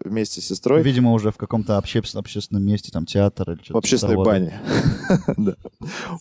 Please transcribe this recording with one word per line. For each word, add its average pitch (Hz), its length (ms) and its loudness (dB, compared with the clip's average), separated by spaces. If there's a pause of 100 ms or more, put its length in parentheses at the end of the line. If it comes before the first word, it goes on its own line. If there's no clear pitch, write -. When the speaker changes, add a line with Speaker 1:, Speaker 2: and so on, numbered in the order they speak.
Speaker 1:
вместе 104 360 -4
с - 60 -10
сестрой. 135 360 2
Speaker 2:
Видимо, 123 300 4
уже 107 200 2
в - 40 -20
каком-то 107 400 -2
общепс-, - 400 -2
общественном 101 480 -4
месте, 101 280 0
там, 82 120 -4
театр 101 460 0
или 85 80 -8
что-то - 160 -8
Speaker 1:
В - 40 -2
общественной 110 360 2
Speaker 2:
завода. 95 160 4
Speaker 1:
бане. 92 340 0
<laughs> - 720 0
Да. 104 180 0 (680)